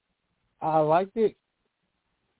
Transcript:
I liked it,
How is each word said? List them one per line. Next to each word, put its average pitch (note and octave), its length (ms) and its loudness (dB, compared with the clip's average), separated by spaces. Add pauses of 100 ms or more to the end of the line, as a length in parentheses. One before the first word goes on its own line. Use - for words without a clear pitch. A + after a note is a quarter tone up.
(600)
I D#3+ 180 0
liked E3 360 0
it, A3+ 200 -2 (1040)